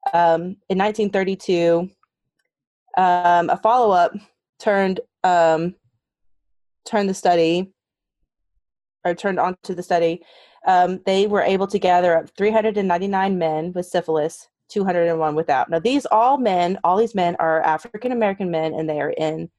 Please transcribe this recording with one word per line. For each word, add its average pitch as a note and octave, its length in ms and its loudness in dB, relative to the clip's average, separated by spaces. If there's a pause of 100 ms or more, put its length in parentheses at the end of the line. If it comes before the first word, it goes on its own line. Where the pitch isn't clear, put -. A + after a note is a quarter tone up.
(140)
Um, E3+ 440 0 (120)
in F#3+ 80 -2
nineteen G#3 320 0
thirty-two, F#3 800 0 (1080)
um, F3 520 2
a - 120 0
follow-up A3 520 2 (460)
turned, G3 400 0 (240)
um, E3+ 520 2 (1080)
turned G3+ 240 -2
the F#3+ 40 -4
study, F3 580 0 (1300)
or F3 80 0
turned F3+ 260 -4
onto F3+ 360 -4
the F3 80 -12
study. E3+ 400 0 (420)
Um, F3+ 400 2
they G3 220 2
were G3+ 140 0
able F#3+ 260 0
to G3 120 -4
gather F3+ 380 2
up D#3+ 200 -4
three G#3 140 0
hundred G#3+ 260 0
and G3 100 -2
ninety-nine F#3+ 500 -2
men D#3+ 360 -2
with F3 120 -6
syphilis, D#3+ 640 -4 (220)
two G3+ 140 -2
hundred F3 240 0
and E3 120 -2
one D#3 160 -2
without. D3+ 340 0
Now, E3 100 -2
these B3+ 260 -2
all B3 320 2
men, F#3 460 0
all F3+ 140 2
these A3+ 180 0
men F3 220 0
are D#3+ 240 0
African-American G#3 880 -2
men, D#3+ 240 -2
and D#3 160 -6
they D3 120 -4
are D3 100 -4
in D#3+ 480 -6